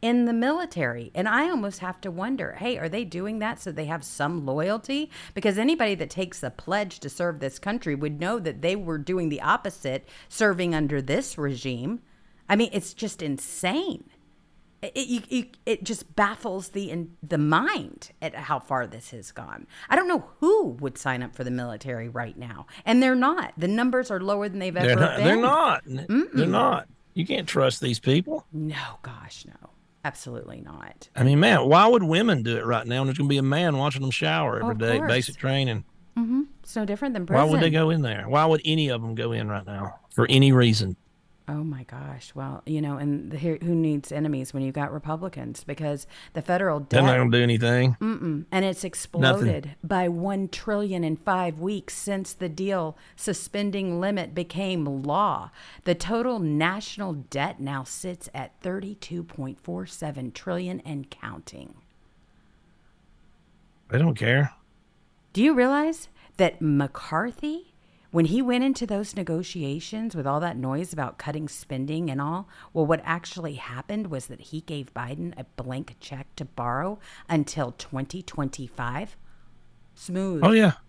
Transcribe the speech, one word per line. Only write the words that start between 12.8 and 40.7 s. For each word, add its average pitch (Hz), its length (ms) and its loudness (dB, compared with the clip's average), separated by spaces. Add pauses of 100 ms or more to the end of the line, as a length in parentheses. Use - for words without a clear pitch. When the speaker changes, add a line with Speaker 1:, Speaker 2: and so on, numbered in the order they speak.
Speaker 1:
just - 260 -8
insane. 185 840 -4 (760)
It, 214 140 -10
it, 254 120 -4
you, 240 220 -2
you, 247 160 -2 (220)
it 220 160 -2
just - 320 -8
baffles 202 540 -2
the, 196 200 -6
in, 170 220 -6 (100)
the 160 160 -2
mind 156 720 0 (140)
at 160 100 -6
how 143 260 -4
far 127 280 -4
this 113 240 -16
has 113 200 -16
gone. - 360 -14 (240)
I - 40 6
don't 359 120 4
know 339 180 0 (140)
who 370 300 4 (120)
would 135 160 -6
sign 127 240 -2
up - 140 -10
for 131 80 -6
the 123 80 -4
military 120 580 -6
right 120 260 -8
now. - 300 -14 (180)
And 247 200 6
they're 262 100 6
not. 269 440 2
The 165 100 -2
numbers 247 420 2
are 196 100 -2
lower 202 300 -2
than 190 80 -8
they've 185 160 -4
Speaker 2:
They're 175 180 4
Speaker 1:
ever 120 100 6
Speaker 2:
not, 143 160 4
Speaker 1:
been. - 80 4
Speaker 2:
they're 185 120 8
not. 254 500 4
N-, 135 220 -6
Speaker 1:
Mm-mm. 254 240 2
Speaker 2:
they're 214 140 4
not. 214 400 2 (260)
You 175 140 -2
can't 165 200 -2
trust 131 340 2
these 123 180 -2
people. 180 520 0
Speaker 1:
No, 151 520 -8
gosh, - 420 -16
no. - 240 -20 (340)
Absolutely - 580 -10
not. 73 540 -18
Speaker 2:
I 123 80 4
mean, 139 160 8
man, 170 300 6
why 170 160 10
would 233 160 8
women 175 400 4
do 113 160 0
it 113 80 -2
right 117 220 2
now 123 140 0
when 135 60 2
there's 135 120 -2
gonna 143 100 4
be 139 80 4
a 135 60 2
man 147 340 4
watching 135 240 0
them 135 80 -2
shower 156 500 0
every 233 120 0
Speaker 1:
Of 156 80 -2
Speaker 2:
day, 113 180 4
Speaker 1:
course. 320 140 0
Speaker 2:
basic 127 240 0
training? 135 480 0 (340)
Speaker 1:
Mm-hmm. 233 240 0 (220)
It's - 120 -12
no 214 100 -2
different 269 280 -4
than 185 140 -4
Speaker 2:
Why 143 160 6
would 156 160 4
they 165 100 6
Speaker 1:
prison. 156 40 2
Speaker 2:
go 160 180 4
in 165 100 2
there? 107 260 -2
Why 143 180 4
would 160 200 4
any 156 240 2
of 120 140 -2
them 113 100 -4
go 117 180 -2
in 110 160 -2
right 101 180 -4
now 101 340 -8 (100)
for 120 180 4
any 135 240 8
reason? 110 440 6 (520)